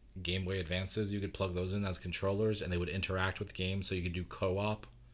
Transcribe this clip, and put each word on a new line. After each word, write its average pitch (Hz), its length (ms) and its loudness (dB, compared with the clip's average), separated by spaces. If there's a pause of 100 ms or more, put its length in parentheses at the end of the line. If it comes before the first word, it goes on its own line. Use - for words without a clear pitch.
(220)
Game 90 220 0
Boy 95 160 0
Advances, 95 520 0
you 104 80 0
could 98 140 -2
plug 95 200 0
those 92 200 0
in 101 100 2
as 92 140 -2
controllers, 98 640 2
and 87 100 0
they 90 60 4
would 87 100 0
interact 92 500 0
with 98 160 -6
games, 95 320 0
so - 80 -2
you 90 80 0
could 87 100 0
do 87 120 -2
co-op, 101 640 0 (280)